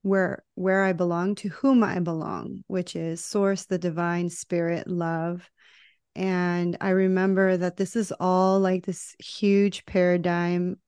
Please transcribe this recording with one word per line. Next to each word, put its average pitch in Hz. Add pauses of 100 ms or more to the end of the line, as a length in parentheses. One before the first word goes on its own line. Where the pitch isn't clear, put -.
where, 190 (120)
where 190
I 190
belong, 175
to -
whom 254
I -
belong, 170
which 180
is 165
source, 196
the 185
divine 175
spirit, 170
love. 170 (640)
And 175
I 196
remember 185
that 175
this 196
is 220
all, 185
like, 185
this -
huge 202
paradigm 175